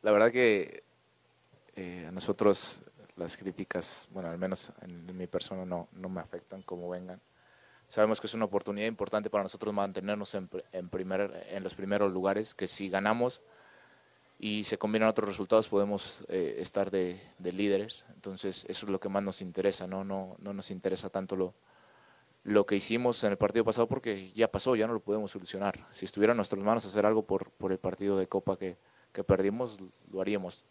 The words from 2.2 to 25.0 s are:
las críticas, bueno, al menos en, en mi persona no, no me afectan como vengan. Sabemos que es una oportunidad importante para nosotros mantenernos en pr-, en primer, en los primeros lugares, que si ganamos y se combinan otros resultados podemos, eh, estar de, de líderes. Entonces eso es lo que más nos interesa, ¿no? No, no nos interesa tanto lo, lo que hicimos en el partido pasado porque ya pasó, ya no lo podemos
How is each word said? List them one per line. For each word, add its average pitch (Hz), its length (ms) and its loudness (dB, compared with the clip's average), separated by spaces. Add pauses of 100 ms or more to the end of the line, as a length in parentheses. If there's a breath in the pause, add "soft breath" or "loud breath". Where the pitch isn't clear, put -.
las 85 200 -6
críticas, 92 720 -6
bueno, 90 180 -8
al 85 100 -8
menos 95 320 -4 (100)
en, 87 260 -16
en 92 80 -12
mi 90 120 -6
persona 92 360 -6
no, 87 280 -6
no 92 180 -10
me 92 120 -6
afectan 87 420 -12
como 87 260 -8
vengan. 90 320 -10 (640 soft breath)
Sabemos 107 320 4
que - 60 -12
es 107 80 -6
una 113 120 0
oportunidad 101 420 0
importante 107 420 -2
para 104 140 2
nosotros 104 320 -4
mantenernos 98 580 -2
en 92 160 -6
pr-, 92 220 -8
en 90 180 -8
primer, 95 640 -2
en 95 120 -6
los 90 120 -6
primeros 101 360 2
lugares, 98 440 0
que 95 120 -4
si 98 220 -6
ganamos 110 540 2 (920 loud breath)
y 107 280 -2
se 104 120 -2
combinan 110 300 4
otros 107 220 2
resultados 104 400 4
podemos, 101 580 0
eh, 85 320 -2
estar 95 320 -2
de, 92 300 0 (160)
de 87 160 -6
líderes. 101 520 0 (100)
Entonces 95 520 -8
eso 92 180 -6
es 101 60 -4
lo 95 80 0
que - 80 -6
más 98 160 0
nos 98 180 -6
interesa, 95 460 -2
¿no? 95 160 -4
No, 95 360 -6
no 101 140 -8
nos 98 180 -8
interesa 92 380 -4
tanto 95 280 -4
lo, 92 160 0 (880 soft breath)
lo 104 220 6
que 104 100 0
hicimos 117 480 0
en 104 80 4
el 98 60 0
partido 107 260 4
pasado 113 240 2
porque 98 460 -4
ya 110 180 4
pasó, 123 240 2
ya 110 120 2
no 120 60 -2
lo 110 60 -2
podemos 101 320 -2